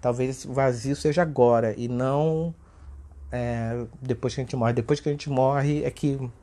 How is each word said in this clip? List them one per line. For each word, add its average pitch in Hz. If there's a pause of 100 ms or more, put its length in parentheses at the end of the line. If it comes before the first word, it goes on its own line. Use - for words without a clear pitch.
talvez 127
esse 131
vazio 131
seja 151
agora 120
e 120
não, 151 (800)
é, 120 (140)
depois 127
que -
a 131
gente 120
morre. 117
Depois 120
que -
a 147
gente 147
morre 139
é -
que 135 (120)